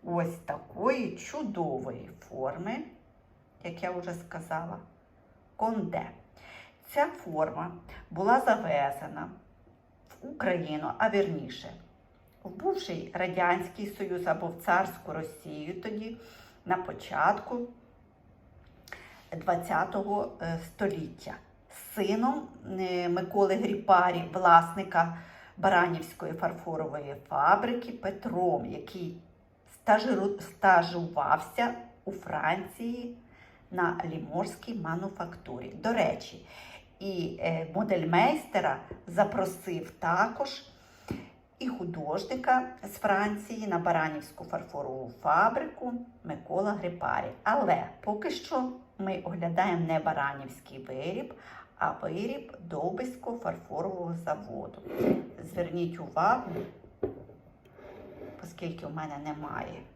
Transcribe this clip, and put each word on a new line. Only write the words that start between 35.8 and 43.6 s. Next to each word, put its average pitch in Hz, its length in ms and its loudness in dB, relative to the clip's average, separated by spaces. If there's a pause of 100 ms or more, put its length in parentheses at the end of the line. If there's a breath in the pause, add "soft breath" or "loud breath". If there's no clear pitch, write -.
До 226 100 2
речі, - 540 0 (520 loud breath)
і, 175 400 -4
е, 165 360 0
модельмейстера 185 1040 2 (280)
запросив 180 840 0
також 220 720 0 (960 loud breath)
і 262 80 -4
художника 185 1000 0 (160)
з 202 140 -12
Франції 208 680 0